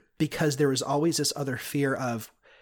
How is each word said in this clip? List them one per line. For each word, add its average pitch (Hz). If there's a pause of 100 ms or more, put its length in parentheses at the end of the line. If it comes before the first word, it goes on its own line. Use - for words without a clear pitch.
(180)
because 151
there 147
was 135
always 151
this 147
other 135
fear 139
of, 117 (300)